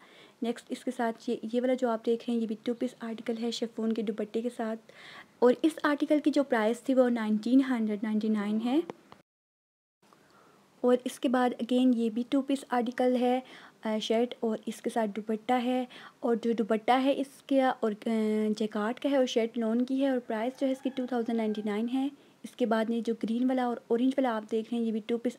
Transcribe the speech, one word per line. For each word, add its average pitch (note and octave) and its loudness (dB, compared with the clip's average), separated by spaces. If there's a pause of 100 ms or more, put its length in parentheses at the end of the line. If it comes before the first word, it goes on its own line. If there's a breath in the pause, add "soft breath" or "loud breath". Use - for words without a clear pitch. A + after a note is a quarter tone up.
(440 loud breath)
नेक्स्ट A#3+ -4
इसके B3+ -6
साथ A#3 -2 (160)
ये, A#3 -2
ये A3+ -2
वाला B3+ 2
जो B3+ 0
आप A3+ -2
देख A#3 0
रहे A#3+ -4
हैं, A#3 0
ये A3+ -2
भी G#3+ -6
टू A#3+ 0
पीस B3 -4
आर्टिकल A3+ -6
है, A#3 -4
शिफॉन A3+ -4
के A3 -2
दुपट्टे G#3+ -4
के A#3+ -4
साथ। A3+ -6 (640 loud breath)
और B3 8
इस D#4 2 (100)
आर्टिकल D4 2
की D4 2
जो C#4 4
प्राइस A#3 0
थी, C4+ 2
वो B3 6
नाइनटीन A3+ 4
हंड्रेड A3+ 0
नाइंटी G#3+ 0
नाइन G#3 0
है। B3 0 (2000 soft breath)
और B3 4
इसके C4 -2
बाद B3 2
again B3+ 2
ये A3+ 0
भी A#3 -4
टू C#4+ 2
पीस C#4 -4
आर्टिकल B3 0
है, B3 2 (400 loud breath)
अ, A3 -2
शर्ट A#3 0
और A3 -2
इसके A#3+ -8
साथ A3+ -2
दुपट्टा A3 -2
है। B3+ 0 (360 loud breath)
और A#3 2
जो A#3 0
दुपट्टा A3 2
है C4+ 4
इसके - -2
और, B3 0
अ, - -8 (580)
जैकार्ड G#3+ -2
का C#4+ -2
है C#4 2
और B3+ 4
शर्ट A#3 -2
लॉन A3+ 0
की C4+ -2
है C#4 2
और B3+ 0
प्राइस A#3+ -4
जो C#4 0
है C4 0
इसकी C4+ -4
टू B3+ -4
थाउजेंड A#3 -2
नाइंटी G#3+ -2
नाइन G#3+ -2
है। C4+ -2 (340 loud breath)
इसके - -4
बाद A3 0
ये A#3 -2
जो A3+ -2
ग्रीन A#3 -2
वाला B3+ 0
और A#3 -6
ऑरेंज B3 2
वाला C4 0
आप A3 -4
देख A3 -2
रहे A#3+ -4
हैं, A3+ 0
ये A3+ 0
भी A3 -2
टू A#3 -2
पीस B3 -4